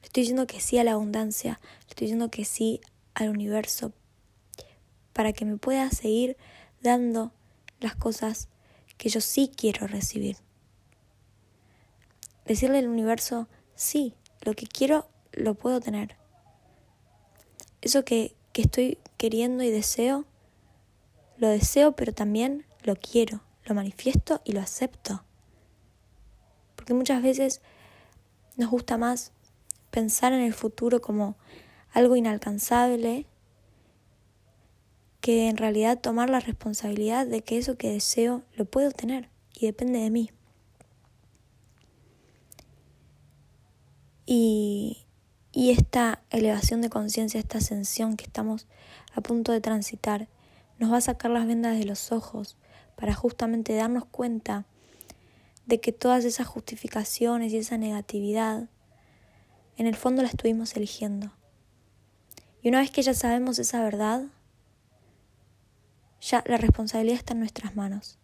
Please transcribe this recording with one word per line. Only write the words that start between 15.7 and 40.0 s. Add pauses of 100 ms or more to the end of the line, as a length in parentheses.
tener. (1600)
Eso
que, (160)
que
estoy (200)
queriendo
y
deseo, (1120)
lo
deseo,
pero
también (180)
lo
quiero, (220)
lo
manifiesto
y
lo
acepto". (1500)
Porque
muchas
veces (960)
nos
gusta
más (600)
pensar
en
el
futuro
como (540)
algo
inalcanzable (1900)
que
en
realidad
tomar
la
responsabilidad
de
que
eso
que
deseo (120)
lo
puedo
tener (240)
y
depende
de